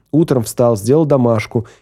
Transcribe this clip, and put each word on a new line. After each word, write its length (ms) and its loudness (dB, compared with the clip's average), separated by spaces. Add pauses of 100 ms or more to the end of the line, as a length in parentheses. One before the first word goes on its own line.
(120)
утром 320 0
встал, 320 0
сделал 280 0
домашку 640 0 (160)